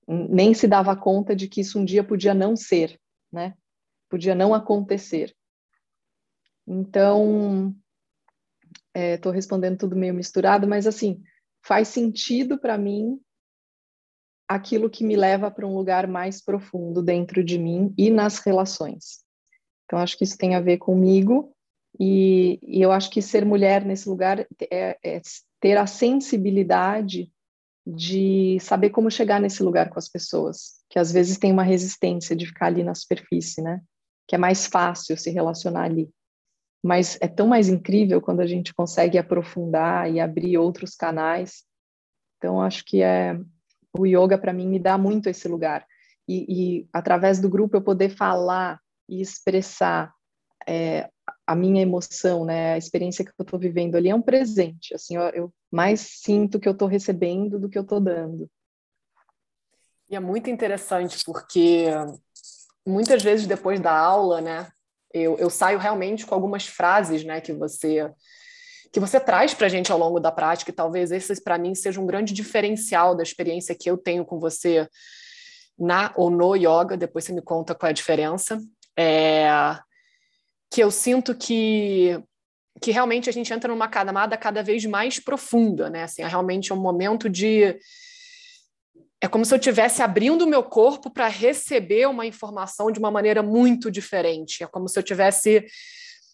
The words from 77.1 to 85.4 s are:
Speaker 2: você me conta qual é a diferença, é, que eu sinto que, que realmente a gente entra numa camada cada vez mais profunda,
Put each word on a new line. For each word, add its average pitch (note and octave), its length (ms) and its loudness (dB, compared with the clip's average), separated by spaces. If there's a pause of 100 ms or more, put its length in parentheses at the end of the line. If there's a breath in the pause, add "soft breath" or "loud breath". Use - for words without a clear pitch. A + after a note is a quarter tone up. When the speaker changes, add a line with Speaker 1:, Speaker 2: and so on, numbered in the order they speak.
Speaker 2:
você F#3+ 80 -10
me F3 100 -6
conta E3 300 -6
qual E3 140 -4
é D#3+ 40 0
a D#3 40 -2
diferença, E3 680 -2 (380)
é, D#3 480 2 (1200)
que A#3 120 4
eu G#3 80 6
sinto B3 440 0
que, G#3 840 2 (600)
que A#3+ 100 -2
realmente A#3+ 380 0
a A#3+ 40 0
gente A#3 200 -6
entra A#3 180 -4
numa A3+ 180 -2
camada G3+ 500 -2
cada G#3+ 240 -4
vez G#3+ 240 -2
mais G#3+ 340 -4
profunda, A3+ 720 0